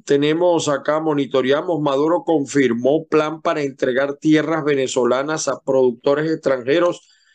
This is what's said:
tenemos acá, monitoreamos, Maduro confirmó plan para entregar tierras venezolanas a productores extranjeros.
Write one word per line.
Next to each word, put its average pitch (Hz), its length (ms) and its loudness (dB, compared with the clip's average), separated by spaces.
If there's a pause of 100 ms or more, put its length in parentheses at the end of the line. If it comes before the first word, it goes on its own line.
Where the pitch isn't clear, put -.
tenemos 156 640 2
acá, 147 320 -2
monitoreamos, 147 800 0
Maduro 151 440 0
confirmó 139 840 0
plan 156 360 -2
para 160 200 -2
entregar 139 540 -2
tierras 156 480 0
venezolanas 135 840 0
a 127 120 -6
productores 135 720 0
extranjeros. 156 760 -2 (280)